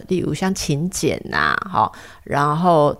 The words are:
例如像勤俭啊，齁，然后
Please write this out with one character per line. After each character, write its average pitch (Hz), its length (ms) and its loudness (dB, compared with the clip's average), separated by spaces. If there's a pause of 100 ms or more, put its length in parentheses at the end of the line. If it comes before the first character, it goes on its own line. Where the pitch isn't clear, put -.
例 185 120 0
如 - 120 -2
像 190 220 -2
勤 156 380 -2
俭 - 280 -2 (140)
啊， 73 240 0 (160)
齁， - 180 2 (320)
然 147 340 0
后 165 420 4